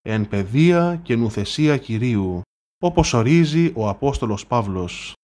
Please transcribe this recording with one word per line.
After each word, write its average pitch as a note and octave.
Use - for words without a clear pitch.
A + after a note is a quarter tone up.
εν A2
παιδεία E3
και C#3+
νουθεσία A#2
Κυρίου, A2
όπως E3+
ορίζει D#3
ο G#2+
Απόστολος G#2+
Παύλος. F#2+